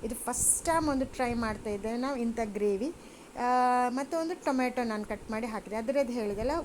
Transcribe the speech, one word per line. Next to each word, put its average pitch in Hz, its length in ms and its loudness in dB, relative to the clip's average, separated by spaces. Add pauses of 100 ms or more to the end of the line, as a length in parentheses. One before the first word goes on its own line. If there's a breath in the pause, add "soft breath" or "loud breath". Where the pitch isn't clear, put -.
ಇದು 220 100 -4
ಫಸ್ಟ್ - 520 0
ಟೈಮ್ 320 220 4
ಒಂದು 269 180 2
ಟ್ರೈ 247 280 0
ಮಾಡ್ತಾ 220 360 -2
ಇದ್ದೇವೆ 208 260 -2
ನಾವು 262 200 -2
ಇಂಥ 233 280 0
ಗ್ರೇವಿ. 208 500 0 (440 loud breath)
ಆ, 247 500 4
ಮತ್ತು 277 320 -2
ಒಂದು 339 240 -2
ಟೊಮೆಟೊ 254 400 2
ನಾನು 214 200 -2
ಕಟ್ 208 260 -6
ಮಾಡಿ 220 160 -2
ಹಾಕಿದೆ, 214 300 -6
ಅದರದ್ದು 247 360 2
ಹೇಳಿದೆಲ್ಲ 220 380 0 (140)